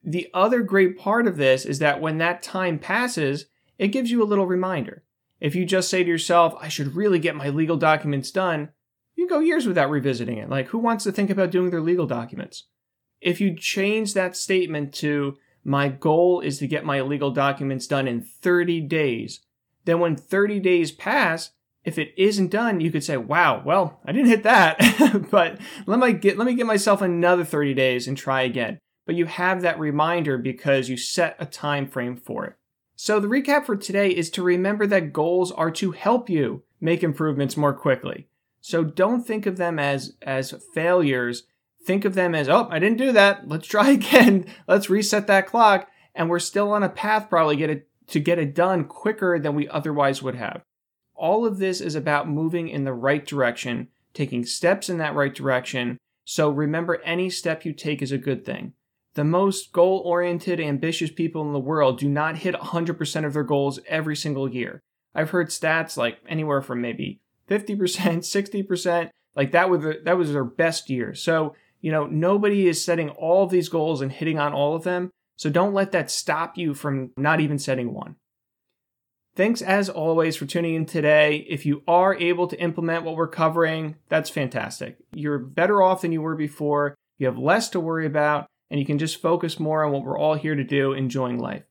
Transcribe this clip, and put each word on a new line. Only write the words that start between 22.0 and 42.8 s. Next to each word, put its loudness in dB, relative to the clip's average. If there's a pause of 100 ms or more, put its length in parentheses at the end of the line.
isn't 2
done, 0
you 0
could -4
say, -2
"Wow, 2
well, 0
I -6
didn't 4
hit 6
that, 6 (500)
<laughs> -6
but 2 (280)
let 2
me 4
get, 2
let 0
me 0
give 0
myself 2
another 4
thirty 0
days 2
and -2
try -2
again." -4 (260)
But -4
you 0
have -2
that 0
reminder 0
because 0
you -4
set -2
a -8
time -4
frame -6
for -10
it. -14 (420)
So 0
the 0
recap 2
for -2
today 0
is 0
to -6
remember 2
that 0
goals 0
are -2
to -2
help 0
you -2 (180)
make 0
improvements -2
more 2
quickly. -4 (320)
So -2
don't 0
think -4
of -2
them -2
as, -2
as -4 (200)
failures. 2 (420)
Think 0
of 0
them 2
as, 0
"Oh, 4
I -2
didn't 2